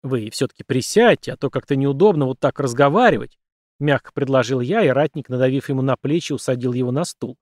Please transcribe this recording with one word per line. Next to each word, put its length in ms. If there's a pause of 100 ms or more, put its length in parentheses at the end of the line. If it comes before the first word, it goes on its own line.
"Вы 260
все-таки 320
присядьте, 680
а 40
то 140
как-то 240
неудобно 520
вот 120
так 220
разговаривать", — 800 (420)
мягко 320
предложил 480
я, 220
и 60
ратник, 400
надавив 400
ему 140
на 140
плечи, 360
усадил 400
его 200
на 120
стул. 380